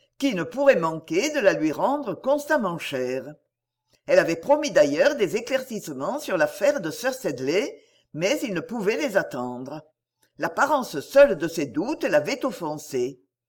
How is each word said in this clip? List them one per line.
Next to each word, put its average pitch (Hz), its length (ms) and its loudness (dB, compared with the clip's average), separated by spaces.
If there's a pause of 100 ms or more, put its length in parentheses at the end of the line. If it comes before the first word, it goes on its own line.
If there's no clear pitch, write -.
(180)
qui 269 160 0
ne 170 80 -2
pourrait 262 340 4
manquer 165 540 -2
de 302 100 -2
la 190 120 6
lui 156 180 0
rendre 214 440 -2
constamment 269 640 0
chère. 131 560 -4 (720)
Elle 175 120 4
avait 165 180 4
promis 294 340 0
d'ailleurs 165 460 4
des 196 200 0
éclaircissements 226 840 -4
sur 240 180 -4
l'affaire 269 440 2
de - 100 -4
sir 262 240 -4
Sedley, 165 640 -2 (320)
mais 185 300 0
il 240 100 -4
ne 175 80 -2
pouvait 220 360 -2
les 269 200 -2
attendre. 131 680 -4 (560)
L'apparence 226 640 0
seule 208 360 6
de 160 120 -2
ses 160 180 -4
doutes 202 380 -4
l'avait 156 400 2
offensée. 151 800 -6 (260)